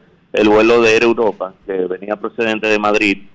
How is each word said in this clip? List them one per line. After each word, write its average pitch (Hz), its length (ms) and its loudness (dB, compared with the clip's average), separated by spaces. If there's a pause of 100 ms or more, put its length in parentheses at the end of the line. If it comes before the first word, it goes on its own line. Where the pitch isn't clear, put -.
(320)
el 107 160 0
vuelo 110 320 4
de 113 140 4
Air 113 80 2
Europa, 110 500 -2 (140)
que 101 60 -6 (120)
venía 92 320 -8
procedente 110 520 -6
de 107 100 2
Madrid 104 400 0 (160)